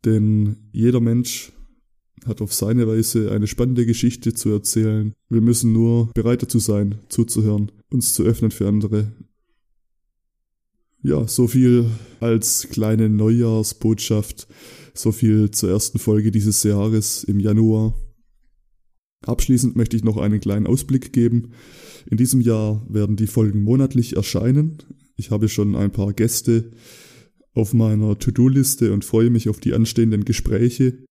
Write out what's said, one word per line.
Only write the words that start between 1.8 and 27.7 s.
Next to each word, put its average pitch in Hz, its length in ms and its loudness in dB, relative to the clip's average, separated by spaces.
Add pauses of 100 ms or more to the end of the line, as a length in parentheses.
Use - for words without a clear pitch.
hat 110 160 -8
auf 104 120 -6
seine 113 340 0
Weise 110 460 0
eine 104 160 -2
spannende 120 360 0
Geschichte 117 480 -2
zu - 180 -4
erzählen. 107 640 -2 (160)
Wir 113 120 2
müssen 120 320 2
nur 117 420 2
bereit 117 280 0
dazu 117 180 -2
sein, 104 480 -2
zuzuhören, 107 640 0 (180)
uns 123 220 -2
zu - 100 -2
öffnen 110 300 2
für 101 160 -2
andere. 104 440 0 (1900)
Ja, 120 240 0
so 123 220 0
viel 123 380 4 (340)
als 113 500 -2
kleine 110 380 0
Neujahrsbotschaft, 110 1400 0 (480)
so - 160 -2
viel 107 400 2
zur 101 200 -2
ersten 104 280 -2
Folge 107 320 2
dieses 104 320 0
Jahres 107 640 -2
im 101 160 -2
Januar. 110 560 2 (1300)
Abschließend 123 520 0
möchte 117 200 0
ich 107 80 -2
noch 107 120 0
einen 104 240 0
kleinen 101 260 -2
Ausblick 131 460 -2
geben. 117 400 0 (580)
In 110 60 0
diesem 127 240 2
Jahr 110 480 0
werden 104 280 0
die 107 100 -2
Folgen 107 360 0
monatlich 127 540 0
erscheinen. 147 600 0 (380)
Ich - 140 -10
habe 107 180 0
schon 104 280 0
ein 98 160 0
paar 98 200 -2
Gäste 113 600 0 (800)
auf 110 220 -2